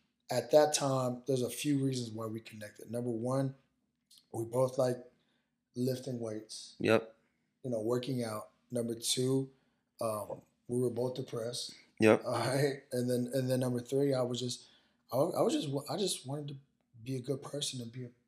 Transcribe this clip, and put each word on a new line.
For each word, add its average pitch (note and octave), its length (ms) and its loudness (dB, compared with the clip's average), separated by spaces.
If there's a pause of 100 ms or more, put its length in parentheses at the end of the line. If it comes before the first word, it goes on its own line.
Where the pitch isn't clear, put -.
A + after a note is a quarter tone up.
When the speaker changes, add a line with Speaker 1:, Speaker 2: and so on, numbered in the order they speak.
(300)
Speaker 1:
at B2 220 0
that D3+ 220 8
time, C3 540 2
there's C3 140 2
a A#2 80 0
few D3 280 0
reasons B2+ 340 0
why A2+ 140 -6
we A2+ 140 -6
connected. G#2+ 520 -14
Number A#2+ 180 -2
one, C3 440 0 (800)
we A#2 120 -4
both B2+ 340 0
like B2+ 200 2 (760)
lifting B2+ 440 -2
weights. A2 600 -10
Speaker 2:
Yep. A2 340 4 (500)
Speaker 1:
You C3 80 -6
know, A2+ 80 -2
working B2 440 -2
out. G#2+ 260 -8 (220)
Number A#2 240 -2
two, C3 540 0 (520)
um, G#2+ 400 -4 (260)
we B2 140 0
were B2 80 2
both A#2+ 260 -2
depressed. B2 580 -6 (260)
Speaker 2:
Yep. A2 260 10
Speaker 1:
All B2+ 80 -2
right. C3 480 0 (100)
And B2 180 0
then, B2 240 0
and C3 160 0
then B2+ 120 2
number B2 180 0
three, C3+ 340 0
I B2+ 80 2
was B2 200 -2
just, B2 240 -6 (480)
I, A#2+ 40 0
I C#3+ 240 2
was G#3 120 4
just, C#4+ 160 -2 (200)
I D3 80 -4
just F#3 300 -2
wanted D3 220 -8
to C#3+ 60 -10 (480)
be C3 120 -4
a B2+ 60 -6
good C3+ 200 -4
person C#3+ 400 -6
and A#2 100 -10
be B2+ 120 -10
a, A#2+ 60 -12 (180)